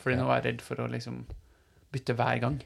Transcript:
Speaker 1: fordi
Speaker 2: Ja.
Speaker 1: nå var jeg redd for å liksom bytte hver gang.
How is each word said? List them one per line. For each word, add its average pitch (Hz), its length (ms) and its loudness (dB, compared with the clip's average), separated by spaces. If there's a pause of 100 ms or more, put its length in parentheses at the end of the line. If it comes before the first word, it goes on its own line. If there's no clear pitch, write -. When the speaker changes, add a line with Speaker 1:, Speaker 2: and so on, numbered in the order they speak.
Speaker 1:
fordi 127 160 2
Speaker 2:
Ja. 127 60 2
Speaker 1:
nå - 20 0
var 123 160 6
jeg 127 80 2
redd 120 160 -6
for - 160 -4
å 120 80 -2
liksom 123 320 -6 (720)
bytte 123 240 -2
hver 120 240 2
gang. 135 220 0